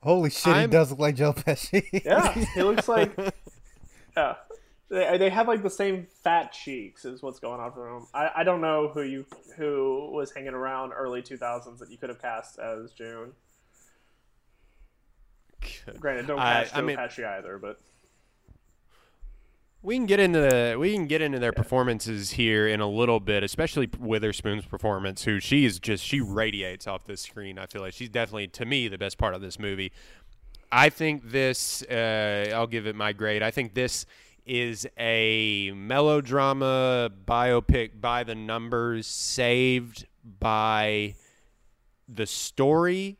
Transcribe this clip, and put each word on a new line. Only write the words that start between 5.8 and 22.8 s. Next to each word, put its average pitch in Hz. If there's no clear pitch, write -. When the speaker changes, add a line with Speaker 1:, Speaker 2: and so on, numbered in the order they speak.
Speaker 3:
fat 170
cheeks 123
is 127
what's 131
going 120
on 120
for 120
them. 120
I, 147
I 165
don't 180
know 156
who 147
you, 135
who 143
was 139
hanging 135
around 131
early 127
two 131
thousands 120
that 120
you 117
could 123
have 117
cast 117
as 113
June. 117
Speaker 2:
Good. -
Speaker 3:
Granted, 131
don't 143
Speaker 2:
I, 120
Speaker 3:
cast 120
Speaker 2:
I 147
Speaker 3:
Joe 147
Speaker 2:
mean, 143
Speaker 3:
Pesci 120
either, 98
but 101
Speaker 2:
We 240
can 254
get 202
into 175
the, 120
we 175
can 190
get 156
into 139
their 120
Speaker 3:
Yeah. 113
Speaker 2:
performances 113
here 110
in 107